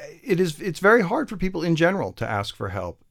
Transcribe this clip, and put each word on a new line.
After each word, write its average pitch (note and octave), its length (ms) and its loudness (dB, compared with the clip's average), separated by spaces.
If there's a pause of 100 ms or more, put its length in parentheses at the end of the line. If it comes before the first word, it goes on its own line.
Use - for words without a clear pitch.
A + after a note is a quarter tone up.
(240)
it F#3 160 0
is, F3 200 0
it's F3+ 200 -8
very G#3+ 240 6
hard A#3 260 -2
for G#3 80 -10
people F3 260 -4
in E3+ 120 2
general E3 380 2
to A2+ 140 -6
ask G2+ 280 -4
for G2 140 -8
help, F2+ 300 -8 (120)